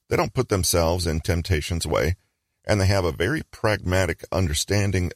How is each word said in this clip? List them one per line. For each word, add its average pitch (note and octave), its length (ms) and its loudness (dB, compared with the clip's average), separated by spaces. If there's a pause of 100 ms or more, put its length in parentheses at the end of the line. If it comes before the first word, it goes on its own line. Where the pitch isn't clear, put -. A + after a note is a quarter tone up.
They - 80 0
don't E3 160 0
put B2 160 -2
themselves E2+ 580 2
in D#2 140 0
temptation's E2 680 -2
way, D2+ 300 0 (480)
and G2+ 160 2
they F#2+ 60 4
have G2 180 2
a D#2+ 80 0
very G2+ 380 -2
pragmatic F#2 840 -2
understanding F#2 840 0